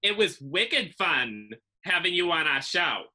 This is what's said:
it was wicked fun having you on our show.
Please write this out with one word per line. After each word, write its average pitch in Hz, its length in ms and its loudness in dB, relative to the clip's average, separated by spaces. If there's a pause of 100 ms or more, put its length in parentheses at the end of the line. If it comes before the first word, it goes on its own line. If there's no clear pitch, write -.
it 202 140 0
was 196 240 0
wicked 190 560 -2
fun 120 540 -2 (340)
having 180 300 0
you 175 160 2
on 160 160 2
our 139 160 2
show. 143 420 0 (100)